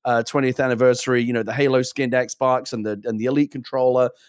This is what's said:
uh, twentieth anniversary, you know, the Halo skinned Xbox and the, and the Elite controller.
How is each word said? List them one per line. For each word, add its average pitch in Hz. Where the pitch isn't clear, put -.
uh, 117
twentieth 131
anniversary, 123
you 120
know, 117
the 107
Halo 131
skinned 123
Xbox 127
and 107
the, 104
and 110
the 113
Elite 143
controller. 127